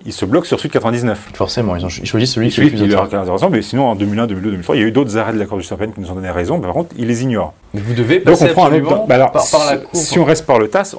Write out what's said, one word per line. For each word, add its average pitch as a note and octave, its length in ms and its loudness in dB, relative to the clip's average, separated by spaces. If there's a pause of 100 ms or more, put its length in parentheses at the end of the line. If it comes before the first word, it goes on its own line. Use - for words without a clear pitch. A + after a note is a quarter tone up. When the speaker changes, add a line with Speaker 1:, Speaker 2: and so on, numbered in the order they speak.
Speaker 1:
ils - 80 -10
se - 100 -6
bloquent A#2+ 240 0
sur B2 100 0
celui D3+ 120 -6
de - 60 -4
quatre-vingt-dix-neuf. A#2 580 -2
Speaker 2:
Forcément, G2+ 420 -2
ils F2 80 -4
ont F#2 60 -4
cho-, - 120 -10
ils F#2 60 -6
choisissent A2+ 280 0
celui A2+ 120 0
qui - 60 0
est - 20 -8
Speaker 1:
Celui C#3 140 4
Speaker 2:
le A#2 80 0
plus G#2 80 0
Speaker 1:
qui G2+ 40 2
leur G2 140 2
Speaker 2:
intéressant. G2 280 -4
Speaker 1:
a - 20 0
raison, B2+ 160 0
mais A#2+ 120 2
sinon, B2+ 260 0
en A2+ 80 0
deux G2+ 100 -2
mille G2+ 120 -2
un, A#2 100 0
deux G2+ 80 -6
mille F#2 100 -6
deux, G#2+ 60 -2
deux G2 40 -4
mille F2 80 -6
trois, - 140 0
il - 40 2
y G#2 40 2
a - 20 2
eu A2+ 60 -2
d'autres A#2 240 0
arrêts A2 160 -2
de A2 40 -2
la G#2 80 -2
Cour G2+ 120 -6
de - 20 -4
justice F2+ 140 -10
européenne G#2 200 -6
qui G#2 60 -12
nous F2 100 -10
ont F#2 60 -8
donné F#2 140 -8
raison, F2 280 -2
mais C#3 60 -4
par F#2 100 -4
contre, E3+ 240 -6
ils A#2 80 -4
les A#2 160 -2
ignorent. G#2+ 320 -2 (200)
Speaker 2:
Mais G#2 80 -6
vous A2+ 120 -4
devez B2 260 2
Speaker 1:
Donc, - 80 -2
Speaker 2:
passer E3+ 180 6
Speaker 1:
on C#3 80 4
prend F3+ 100 4
un D3+ 40 6
Speaker 2:
absolument D3+ 240 2
Speaker 1:
autre, - 160 0
bah B2 80 4
alors, C3 180 4
Speaker 2:
par, - 180 2
par D3+ 140 4
la C#3+ 100 0
Speaker 1:
si, - 80 -6
Speaker 2:
Cour. - 60 -16 (100)
Speaker 1:
si E3 200 0
on D#3+ 40 4
reste D#3 220 2
par C3 120 4
le G#2+ 120 2
tas, F#3+ 300 -2